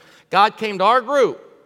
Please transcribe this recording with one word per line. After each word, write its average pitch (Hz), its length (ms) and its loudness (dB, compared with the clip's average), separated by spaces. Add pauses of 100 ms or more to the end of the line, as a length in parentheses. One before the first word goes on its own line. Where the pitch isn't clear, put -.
(300)
God 202 280 0
came 208 220 -8
to 185 40 0
our 233 160 2
group. 233 480 -2 (180)